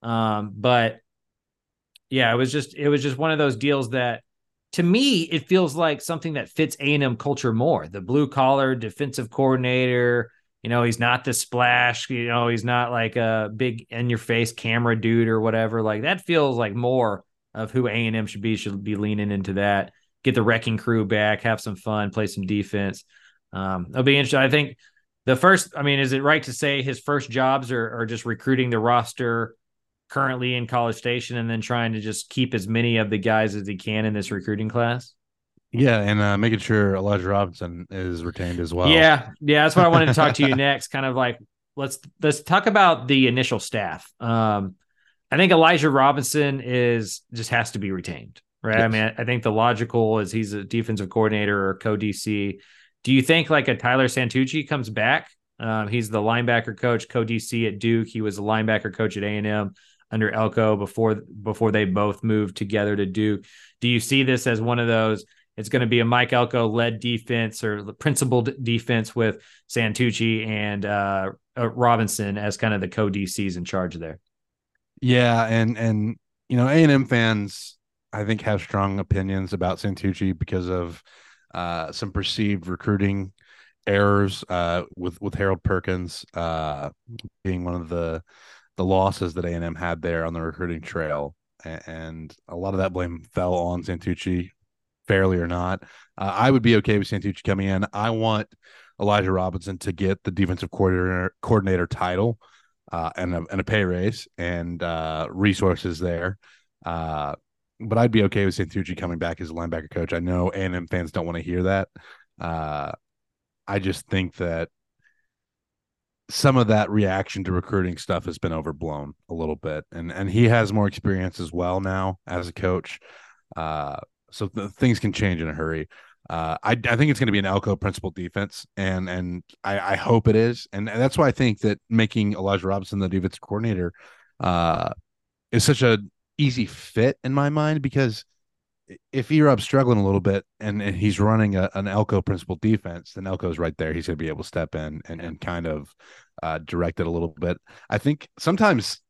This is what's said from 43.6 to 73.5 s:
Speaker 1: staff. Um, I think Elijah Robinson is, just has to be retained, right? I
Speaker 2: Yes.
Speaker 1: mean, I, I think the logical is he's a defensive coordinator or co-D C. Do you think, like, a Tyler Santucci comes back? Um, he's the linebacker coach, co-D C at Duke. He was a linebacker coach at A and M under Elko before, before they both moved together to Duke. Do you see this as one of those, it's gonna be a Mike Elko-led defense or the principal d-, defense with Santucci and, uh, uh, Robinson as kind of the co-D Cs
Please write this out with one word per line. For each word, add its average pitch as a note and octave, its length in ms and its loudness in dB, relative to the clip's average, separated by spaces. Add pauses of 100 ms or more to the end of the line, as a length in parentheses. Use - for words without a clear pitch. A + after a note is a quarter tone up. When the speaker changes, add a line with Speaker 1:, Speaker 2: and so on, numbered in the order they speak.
Speaker 1:
staff. F#2 580 -6
Um, A2 580 0 (540)
I C3 60 0
think F#3 160 6
Elijah D#3+ 380 6
Robinson C#3 720 2
is, A#2+ 580 0 (140)
just A2+ 160 -6
has A#2 220 0
to A2+ 60 -6
be G2 120 -4
retained, E2+ 500 -8 (220)
right? A2 140 0
I A2+ 80 6
Speaker 2:
Yes. A2+ 80 2
Speaker 1:
mean, A2 100 2
I, A2 160 0
I A#2+ 80 -4
think B2 160 -2
the A2+ 100 0
logical A2+ 680 2
is G2 120 -4
he's G#2+ 220 -4
a G#2 100 -8
defensive A2 460 -4
coordinator G#2 580 2
or G2 60 -2
co-D G#2 400 -2
C. G2+ 460 -4 (440)
Do B2+ 80 2
you C3 80 8
think, E3 300 4
like, D3 180 2
a B2 80 2
Tyler B2+ 320 2
Santucci C3 580 -2
comes C3 220 -4
back? A2 420 0 (300)
Um, A2 260 -2
he's A2 220 -2
the A2 100 -2
linebacker A#2 600 0
coach, - 320 0
co-D A#2 300 -2
C A2+ 260 -2
at G2+ 120 -4
Duke. A2+ 300 2
He A2 140 -6
was G#2 160 -4
a G#2 40 -8
linebacker A2 520 0
coach G#2 240 -2
at G2 40 -4
A G2+ 40 -2
and G#2 200 -4
M G#2 280 -2 (360)
under G#2+ 200 0
Elko A2 460 2
before, G#2+ 400 0
before G#2 540 -2
they G#2+ 140 4
both G2+ 400 0
moved G#2+ 320 0
together G#2 400 0
to G2+ 80 0
Duke. G#2 400 -2 (360)
Do A#2+ 80 0
you A#2+ 120 2
see C3+ 220 0
this B2+ 240 0
as A#2 120 2
one A#2 200 0
of A#2 100 0
those, A2 380 0 (300)
it's G#2+ 120 -10
gonna B2 180 0
be A#2 140 4
a A#2 40 4
Mike A#2+ 280 2
Elko-led A#2 680 0
defense A#2 640 -4
or G#2 200 -4
the G2+ 100 -12
principal B2+ 480 0
d-, A#2+ 200 -4
defense A#2 540 -2
with A2 280 0 (260)
Santucci A2+ 800 0
and, G#2 400 -4
uh, G2 460 -2 (260)
uh, A#2 100 0
Robinson A2 720 2
as G#2 180 -4
kind A2 160 0
of G#2 80 0
the F#2 80 -4
co-D G2+ 380 -2
Cs F#2+ 300 -4